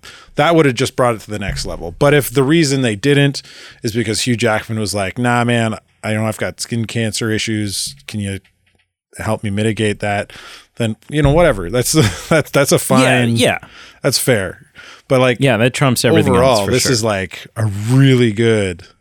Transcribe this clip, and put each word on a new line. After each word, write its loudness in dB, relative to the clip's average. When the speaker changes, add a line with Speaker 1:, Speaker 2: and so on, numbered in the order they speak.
Speaker 1:
that 4
would 4
have 0
just -4
brought 2
it -12
to -16
the -6
next -6
level. -10
But 4
if 2
the 2
reason 2
they -2
didn't 2
is -4
because -4
Hugh 0
Jackman -2
was -6
like, -4
"Nah, 0
man, 0
I -4
know -2
I've -4
got -8
skin -6
cancer -4
issues. -4
Can -8
you -6
help -6
me -4
mitigate -2
that?" -6
Then, -4
you -2
know, 4
whatever. 2
That's, -2
<laughs> 0
that's, 0
that's 2
a 6
Speaker 2:
Yeah, 2
Speaker 1:
fine, 2
Speaker 2:
yeah. 0
Speaker 1:
that's 0
fair. -2
But, 2
like, 2
Speaker 2:
Yeah, 2
that 2
trumps 0
everything 4
Speaker 1:
overall, 4
Speaker 2:
else 0
for -2
Speaker 1:
this 0
Speaker 2:
sure. 0
Speaker 1:
is, 0
like, -4
a -2
really 4
good 0